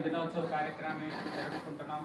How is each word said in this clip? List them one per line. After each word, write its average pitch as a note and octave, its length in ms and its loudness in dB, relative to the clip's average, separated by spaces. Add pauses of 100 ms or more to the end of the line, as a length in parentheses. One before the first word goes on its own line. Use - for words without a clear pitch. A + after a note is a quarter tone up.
దినోత్సవ E3 480 2
కార్యక్రమాన్ని D#3 560 0 (260)
జరుపుకుంటున్నాం. D3+ 720 -2